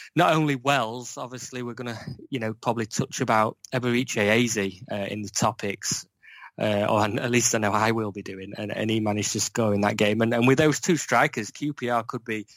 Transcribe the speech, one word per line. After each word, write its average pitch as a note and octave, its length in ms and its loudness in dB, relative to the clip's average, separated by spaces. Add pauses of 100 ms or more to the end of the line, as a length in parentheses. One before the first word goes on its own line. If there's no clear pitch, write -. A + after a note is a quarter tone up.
(160)
not E3+ 180 4
only D3+ 220 2
Wells, B2 640 -2
obviously B2+ 440 -10
we're A#2+ 120 -6
gonna, A#2+ 260 -8 (300)
you C3 100 -4
know, A2 140 -4
probably A#2 320 -2
touch - 340 -6
about A2 380 2 (160)
Eberechi B2 440 0
Eze, G#2+ 720 2
uh, G#2+ 60 -6
in G2+ 280 -6
the G2 60 -8
topics, - 760 -2 (520)
uh, G#2 320 0
or G#2+ 140 4
at G#2+ 280 -2
least A#2+ 220 2
I A#2 60 2
know G#2 120 0
I G#2+ 200 2
will A2 200 -2
be G2 100 -10
doing, F#2+ 360 -12
and, G#2 140 -6
and A2 180 -2
he A2 120 2
managed G#2 320 0
to A2+ 80 -2
score A2 320 0
in G2+ 80 2
that G#2+ 160 2
game. G#2+ 240 2
And, A2+ 120 2
and A#2+ 140 4
with C3+ 100 6
those D#3 220 4
two E3+ 180 2
strikers, B2 540 0
Q - 220 -6
P A#2+ 160 -6
R A#2 140 2
could A#2 200 -8
be A2 340 -6